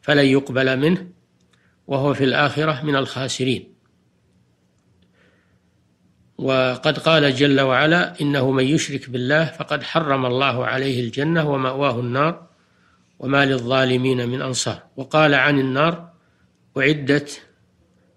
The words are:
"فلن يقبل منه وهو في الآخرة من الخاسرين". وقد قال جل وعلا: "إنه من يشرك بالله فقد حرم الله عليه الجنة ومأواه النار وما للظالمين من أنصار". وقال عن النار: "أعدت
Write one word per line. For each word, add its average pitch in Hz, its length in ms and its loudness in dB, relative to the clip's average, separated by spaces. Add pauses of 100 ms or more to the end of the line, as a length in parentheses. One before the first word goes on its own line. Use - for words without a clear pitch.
"فلن 143 240 2
يقبل 131 540 2
منه 160 280 0 (800)
وهو 139 260 0
في 131 100 -2
الآخرة 143 600 0
من 147 120 -2
الخاسرين". 131 800 -4 (2750)
وقد 131 640 0
قال 151 360 4
جل 135 260 4
وعلا: 151 600 2
"إنه 143 300 0
من 135 120 2
يشرك 143 460 -2
بالله 127 360 0
فقد 147 380 -6
حرم 139 420 -2
الله 123 400 0
عليه 127 360 -2
الجنة 147 480 -2
ومأواه 135 500 -2
النار 135 480 -2 (720)
وما 139 260 2
للظالمين 127 840 0
من 131 120 -4
أنصار". 123 420 -6 (120)
وقال 151 380 2
عن 139 260 4
النار: 139 500 -2 (680)
"أعدت 143 640 0 (760)